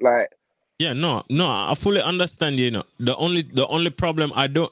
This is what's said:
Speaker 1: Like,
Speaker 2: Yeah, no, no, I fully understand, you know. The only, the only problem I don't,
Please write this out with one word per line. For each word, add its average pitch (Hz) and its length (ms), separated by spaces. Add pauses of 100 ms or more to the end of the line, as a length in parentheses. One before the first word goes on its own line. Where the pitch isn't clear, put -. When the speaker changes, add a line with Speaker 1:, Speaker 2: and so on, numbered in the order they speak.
Speaker 1:
Like, 120 280 (500)
Speaker 2:
Yeah, 139 140
no, 139 360
no, 165 200
I 101 280
fully 202 240
understand, 165 560
you 123 140
know. 104 120 (160)
The 123 180
only, 170 240
the 127 260
only 170 220
problem 160 460
I 139 120
don't, 151 240